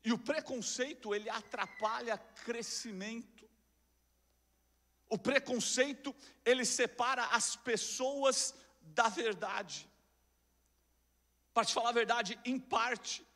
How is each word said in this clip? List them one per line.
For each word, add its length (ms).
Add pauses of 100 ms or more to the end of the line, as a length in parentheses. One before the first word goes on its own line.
E 60
o 80
preconceito, 960
ele 140
atrapalha 880
crescimento. 1300 (1600)
O 100
preconceito, 960 (300)
ele 220
separa 640
as 280
pessoas 960 (280)
da 260
verdade. 840 (1600)
Pra 100
te 100
falar 180
a 20
verdade, 500
em 160
parte 680 (100)